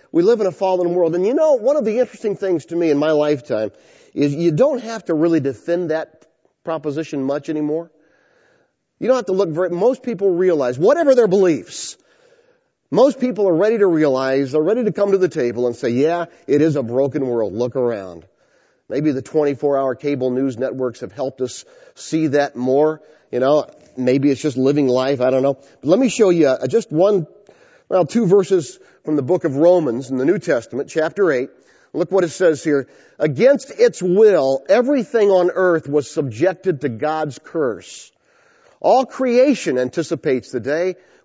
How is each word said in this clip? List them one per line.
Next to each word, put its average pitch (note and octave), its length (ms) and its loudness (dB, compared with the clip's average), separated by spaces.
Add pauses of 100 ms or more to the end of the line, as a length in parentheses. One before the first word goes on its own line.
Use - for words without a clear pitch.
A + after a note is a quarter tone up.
(100)
We E3 120 2
live G#3+ 180 2
in G#3 60 0
a F3+ 60 -2
fallen F3+ 420 -2
world. E3+ 200 0
And F3+ 120 0
you A#3+ 80 0
know, D#4 200 2
one B3+ 220 0
of C4+ 80 -2
the A3 140 -2
interesting A3+ 380 -4
things F3+ 300 -4
to E3+ 100 -8
me E3+ 140 0
in C#3+ 60 2
my D3+ 140 0
lifetime C#3+ 600 -2 (440)
is C#3+ 200 0
you E3+ 160 0
don't B3 320 0
have A3+ 220 -12
to E3+ 100 -4
really E3 260 2
defend D#3 500 -4
that - 360 -8 (380)
proposition D3+ 580 -6
much C#3+ 280 -4
anymore. D#3 400 -4 (1080)
You G3 100 -6
don't B3+ 80 2
have A#3+ 100 -4
to G#3 60 -4
look F#3+ 180 0
very, E3 200 -2
most G3+ 340 -2
people G3+ 260 -2
realize, D#3+ 480 0
whatever C#4 380 4
their A#3 100 4
beliefs, F3+ 720 0 (920)
most A#3+ 300 2
people G#3 300 0
are F3 60 2
ready G#3+ 240 2
to G3 80 4
realize, C3+ 640 0
they're D#3 100 0
ready A3 220 0
to G3+ 80 -2
come G3+ 180 -2
to G3 80 2
the F#3 100 2
table B2 380 -2
and A#2+ 80 -2
say, B2+ 140 -4
"Yeah, D#3+ 380 0 (200)
it C#3+ 160 2
is D#3 140 2
a C3+ 80 -4
broken C3 420 -2
world. A2+ 260 -2
Look A#2+ 220 -4
around." G2 520 -4 (640)
Maybe D3 220 -2
the C3 120 -4
twenty-four C#3+ 540 -2
hour C3+ 200 -2
cable C3 340 -4
news B2+ 260 -4
networks B2+ 440 -6
have A#2 100 -12
helped C3+ 300 -8
us - 240 -8 (320)
see D#3 320 -4
that C#3+ 260 0
more. C#3 480 0 (300)
You B2 80 -2
know, C#3 280 2 (280)
maybe C3+ 340 2
it's C3+ 120 -2
just C#3+ 140 -2
living C#3 300 2
life. C3 340 0
I B2+ 100 2
don't C3 120 2
know. C#3 120 0
But - 300 -20
let E3 140 4
me B3+ 120 2
show G#3 180 2
you, E3 180 4
uh, C3 220 -2
just G3+ 240 -2
one, F3+ 340 2 (640)
well, F3+ 160 2
two A3+ 220 -2
verses F#3 520 2 (260)
from D3+ 120 -2
the C#3+ 60 -2
book D#3 200 -2
of C#3+ 140 -2
Romans C#3+ 540 2
in C3 80 -4
the C3 80 0
New F#3 120 2
Testament, C#3 520 -4
chapter E3 420 0
eight. C3 160 -2 (460)
Look E3+ 180 -4
what F#3 100 2
it E3+ 60 -2
says D#3+ 340 0
here. C#3+ 240 0 (320)
"Against E3 520 2
its A3 300 0
will, F3 680 4
everything A#3 640 2
on F3+ 200 4
earth F3 380 0
was C#3+ 200 -2
subjected D3+ 760 -4
to C#3+ 80 -4
God's D3+ 520 -6
curse. A#2+ 680 -6 (680)
All B3 260 2
creation B3 720 2
anticipates C3 720 -4
the B2+ 80 -4
day D#3+ 380 -4 (280)